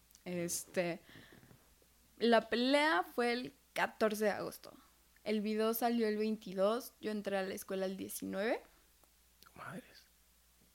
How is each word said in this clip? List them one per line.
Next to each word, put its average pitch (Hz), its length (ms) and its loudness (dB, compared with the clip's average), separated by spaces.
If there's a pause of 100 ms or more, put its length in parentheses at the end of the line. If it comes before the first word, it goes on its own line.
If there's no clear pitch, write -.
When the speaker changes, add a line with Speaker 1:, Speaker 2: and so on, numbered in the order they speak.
(260)
Speaker 1:
este, 175 760 -4 (1160)
la 226 300 4
pelea 294 540 4 (120)
fue 240 180 2
el 247 200 -6 (200)
catorce 214 520 0
de 202 60 4
agosto. - 400 -8 (520)
El 214 180 0
video 220 340 2
salió 233 320 2
el 214 100 0
veintidós, 214 800 0
yo 214 120 -4
entré 202 260 -4
a 190 60 0
la 190 100 -4
escuela 190 320 -4
el 190 100 -4
diecinueve. 196 640 -2 (920)
Speaker 2:
Madres. - 540 -14 (680)